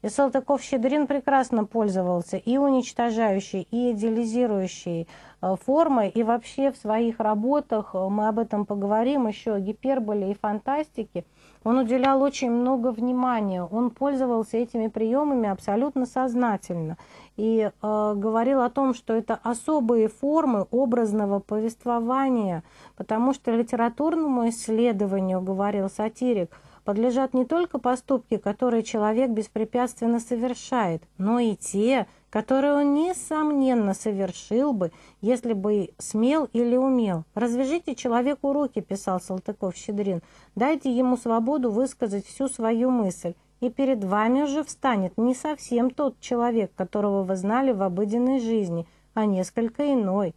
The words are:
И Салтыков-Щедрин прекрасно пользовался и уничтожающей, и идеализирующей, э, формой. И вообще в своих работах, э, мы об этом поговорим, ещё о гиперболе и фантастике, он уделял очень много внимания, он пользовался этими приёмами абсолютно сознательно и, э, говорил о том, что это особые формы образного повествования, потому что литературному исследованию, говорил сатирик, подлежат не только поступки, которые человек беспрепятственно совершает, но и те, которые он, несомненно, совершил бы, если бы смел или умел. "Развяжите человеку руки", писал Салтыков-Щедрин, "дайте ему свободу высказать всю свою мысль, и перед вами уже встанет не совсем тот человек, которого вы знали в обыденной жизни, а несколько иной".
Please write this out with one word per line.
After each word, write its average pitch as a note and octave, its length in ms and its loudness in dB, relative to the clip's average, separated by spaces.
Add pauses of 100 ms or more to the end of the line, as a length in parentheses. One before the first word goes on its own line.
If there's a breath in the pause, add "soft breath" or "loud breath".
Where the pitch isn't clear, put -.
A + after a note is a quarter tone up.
И D4+ 40 -2
Салтыков-Щедрин C4+ 1000 0
прекрасно C4 580 2
пользовался F#3+ 720 0
и A#3+ 200 0
уничтожающей, A#3 1120 0
и B3 220 0
идеализирующей, G#3+ 1120 -2 (340 loud breath)
э, F#3 140 0 (100)
формой. C4+ 440 2
И A3+ 120 -2
вообще A#3+ 500 0
в C4+ 60 -12
своих A3+ 420 -2
работах, A3+ 760 0
э, F#3 120 -2
мы G#3 200 0
об A3 100 0
этом A3 300 -2
поговорим, A3 580 0
ещё G#3+ 300 -4
о G3 40 -2
гиперболе G#3 720 -2
и G3+ 80 -4
фантастике, G#3+ 840 -4 (380 soft breath)
он A#3 160 2
уделял C4 420 2
очень C#4 280 0
много B3 420 2
внимания, A3+ 720 0
он A3 260 -2
пользовался B3 680 0
этими A#3 300 -2
приёмами A#3 600 0
абсолютно A#3 560 0
сознательно A#3 920 -2 (380 loud breath)
и, A3 340 2
э, G#3+ 460 -2
говорил A3+ 460 2
о A#3+ 80 2
том, C4 240 0
что A#3+ 200 -4
это A3+ 300 -2
особые A#3+ 640 2
формы C4+ 640 0
образного A3 680 2
повествования, A3+ 1200 -2 (320 loud breath)
потому A#3 380 0
что B3+ 180 -4
литературному A#3+ 1000 0
исследованию, G3+ 920 0
говорил G3 480 -2
сатирик, G#3+ 600 -2 (340 loud breath)
подлежат B3 500 0
не B3+ 100 4
только E4 360 -2
поступки, B3 580 0
которые A3+ 440 0
человек A3 480 0
беспрепятственно A#3 880 -2
совершает, A#3 840 -2 (140)
но G#3+ 220 0
и A3+ 160 2
те, A3 520 0 (220 soft breath)
которые C4+ 440 2
он, C#4+ 200 4
несомненно, D4 1000 0
совершил G#3 800 -2
бы, F#3 180 -2 (300 loud breath)
если A#3 320 0
бы G3+ 440 -2
смел C4 560 0
или A#3+ 220 2
умел. A#3+ 480 2 (100)
"Развяжите C4 600 -2
человеку C4+ 580 0
руки", C#4 280 -2
писал F#3+ 380 -4
Салтыков-Щедрин, F#3+ 1000 -6 (340 loud breath)
"дайте C4+ 360 0
ему B3+ 260 2
свободу A#3+ 540 0
высказать G#3 540 -2
всю - 220 -4
свою A#3 420 0
мысль, F#3+ 440 -2 (260 soft breath)
и B3 100 -2
перед C4+ 340 0
вами A3 400 2
уже D4 200 -2
встанет G3+ 540 -2
не A#3+ 160 2
совсем B3+ 560 -2
тот C#4 300 -2
человек, A#3 560 0
которого G3 480 0
вы F#3 120 -2
знали A3+ 360 0
в G3 100 0
обыденной G#3+ 580 0
жизни, G3+ 460 -2 (280 soft breath)
а G#3+ 120 0
несколько A3+ 680 0
иной". G3 440 0